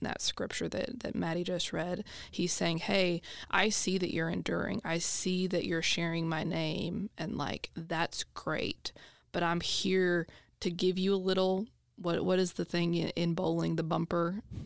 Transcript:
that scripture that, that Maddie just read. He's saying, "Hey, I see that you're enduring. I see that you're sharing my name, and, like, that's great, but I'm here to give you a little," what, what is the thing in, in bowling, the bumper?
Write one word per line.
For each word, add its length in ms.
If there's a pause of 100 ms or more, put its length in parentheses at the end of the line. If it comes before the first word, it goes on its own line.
that 180
scripture 480
that, 320
that 140
Maddie 280
just 300
read. 320 (260)
He's 220
saying, 260
"Hey, 440 (280)
I 200
see 280
that 140
you're 160
enduring. 560
I 140
see 480
that 180
you're 180
sharing 460
my 160
name, 720
and, 200
like, 380
that's 480 (120)
great, 580 (400)
but 100
I'm 200
here 640 (340)
to 100
give 280
you 160
a 20
little," 500 (300)
what, 280
what 140
is 140
the 140
thing 280
in, 220
in 180
bowling, 420
the 60
bumper? 600 (240)